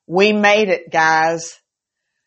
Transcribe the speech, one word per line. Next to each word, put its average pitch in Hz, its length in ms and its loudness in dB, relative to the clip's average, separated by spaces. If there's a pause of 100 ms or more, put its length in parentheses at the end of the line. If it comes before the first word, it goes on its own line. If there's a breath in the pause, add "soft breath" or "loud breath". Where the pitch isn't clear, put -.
We 196 240 2
made 208 380 0
it, 170 240 -4
guys. 160 680 -2 (680)